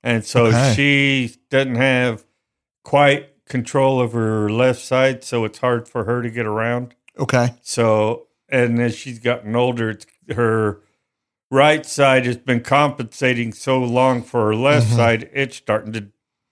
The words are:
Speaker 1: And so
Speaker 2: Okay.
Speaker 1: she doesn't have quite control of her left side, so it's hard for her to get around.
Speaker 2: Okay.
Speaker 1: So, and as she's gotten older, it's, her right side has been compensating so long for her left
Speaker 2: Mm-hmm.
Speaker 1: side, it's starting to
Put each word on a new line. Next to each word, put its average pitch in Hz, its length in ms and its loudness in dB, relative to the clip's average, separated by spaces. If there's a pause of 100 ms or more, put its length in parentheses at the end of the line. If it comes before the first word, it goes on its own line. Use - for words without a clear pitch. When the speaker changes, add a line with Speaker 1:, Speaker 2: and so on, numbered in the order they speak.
Speaker 1:
And 117 240 -2
so 120 220 2
Speaker 2:
Okay. 120 300 2
Speaker 1:
she 139 580 0 (160)
doesn't 135 240 0
have 123 500 0 (600)
quite 139 460 2 (180)
control 135 520 0
of 117 120 -2
her 110 360 0
left 123 320 0
side, 131 440 0
so 117 200 -4
it's 107 140 -8
hard 120 300 -2
for 117 160 -6
her 120 180 -2
to 117 80 -6
get 113 160 -6
around. 117 480 -4 (240)
Speaker 2:
Okay. 123 300 0 (140)
Speaker 1:
So, 110 680 0 (200)
and 120 320 0
as 120 140 -2
she's 120 240 -16
gotten 117 380 -4
older, 117 340 0
it's, 104 160 -14 (300)
her 110 440 0 (680)
right 151 340 4
side 131 420 2
has 120 100 -4
been 120 240 -2
compensating 123 920 0
so 131 300 -2
long 123 400 0
for 117 240 -2
her 110 80 0
left 131 320 2
Speaker 2:
Mm-hmm. 120 100 0
Speaker 1:
side, 117 360 2
it's 135 240 -6
starting - 380 -4
to 104 120 -8 (460)